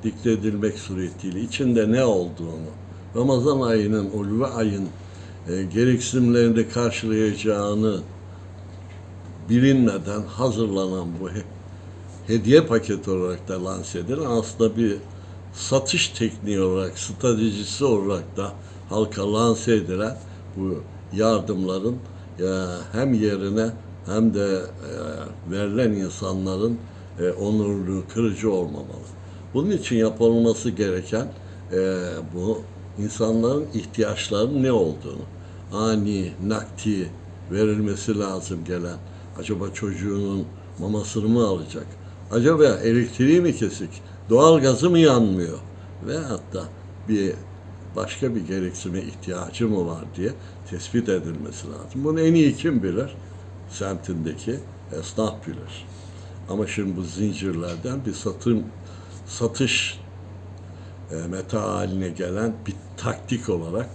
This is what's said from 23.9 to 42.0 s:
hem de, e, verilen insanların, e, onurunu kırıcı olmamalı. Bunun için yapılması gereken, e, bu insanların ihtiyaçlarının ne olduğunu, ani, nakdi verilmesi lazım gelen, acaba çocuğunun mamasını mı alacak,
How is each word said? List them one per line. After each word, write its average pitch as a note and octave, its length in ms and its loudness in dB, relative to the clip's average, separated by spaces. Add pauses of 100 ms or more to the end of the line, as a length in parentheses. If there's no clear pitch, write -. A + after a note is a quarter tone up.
hem G#2+ 280 4
de, G2 240 2
e, D#2+ 920 -8
verilen G#2 400 2
insanların, F#2+ 880 0 (420)
e, F2+ 100 2
onurunu G2+ 720 0 (120)
kırıcı A2 380 2
olmamalı. D2 540 -4 (480)
Bunun D#3+ 160 2
için D#3 260 0
yapılması A2+ 760 4
gereken, F#2+ 560 -2 (460)
e, F#2 260 2 (360)
bu F#2+ 240 0 (400)
insanların A2+ 680 2 (100)
ihtiyaçlarının A2 880 0
ne C3 100 4
olduğunu, D2+ 500 0 (500)
ani, G#2 600 2 (140)
nakdi G#2+ 640 -2 (400)
verilmesi G#2+ 680 2
lazım F#2 460 -4
gelen, F2 320 -4 (420)
acaba F#2 260 -2 (100)
çocuğunun G2 680 -2 (340)
mamasını G#2 500 -2
mı A#2 180 6
alacak, E2+ 400 -2 (460)